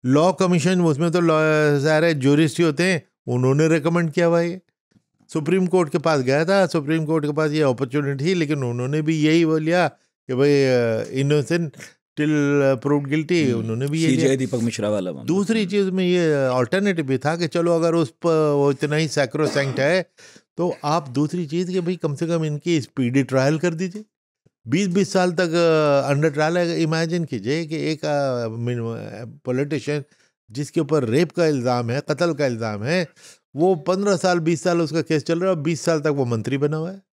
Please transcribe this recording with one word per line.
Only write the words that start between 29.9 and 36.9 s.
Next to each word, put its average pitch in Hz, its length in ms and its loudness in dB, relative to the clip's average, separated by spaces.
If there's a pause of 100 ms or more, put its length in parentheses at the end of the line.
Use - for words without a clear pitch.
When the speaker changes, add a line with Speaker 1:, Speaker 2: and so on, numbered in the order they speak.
Speaker 1:
जिसके 143 300 -4
ऊपर 147 240 0
रेप 143 280 0
का 170 140 0
इल्ज़ाम 123 440 0
है, 139 180 -2
कत्ल 170 260 0
का 143 120 0
इल्ज़ाम 110 360 -4
है, 165 260 -2 (480)
वो 180 180 2
पन्द्रह 185 420 0
साल, 180 220 0
बीस 160 240 -2
साल 175 180 0
उसका 156 220 -2
केस 156 200 -2
चल 165 180 -2
रहा 190 100 0
है 180 60 0
और 147 60 -6
बीस 160 180 -2
साल 160 200 0
तक 147 60 -4
वो 143 180 0
मंत्री 117 340 -2
बना 147 180 -2
हुआ 165 140 -6